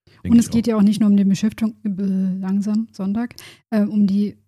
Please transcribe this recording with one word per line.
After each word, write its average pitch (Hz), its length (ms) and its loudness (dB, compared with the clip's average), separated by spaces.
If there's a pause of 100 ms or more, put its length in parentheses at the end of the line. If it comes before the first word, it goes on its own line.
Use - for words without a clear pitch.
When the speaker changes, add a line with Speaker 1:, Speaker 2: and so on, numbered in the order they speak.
(240)
Speaker 1:
denke - 80 -4
Speaker 2:
Und 233 60 8
es 233 80 4
Speaker 1:
ich - 40 -12
Speaker 2:
geht 226 140 0
Speaker 1:
auch. 233 40 -2
Speaker 2:
ja 220 100 0
auch 202 40 2
nicht 208 180 4
nur 208 100 4
um 202 80 4
die 202 80 2
Beschriftung, 214 480 -2 (100)
äh, 190 560 -4
langsam, 208 520 -4
Sonntag, 202 420 -6 (340)
äh, 214 140 0
um 208 240 2
die 202 420 -2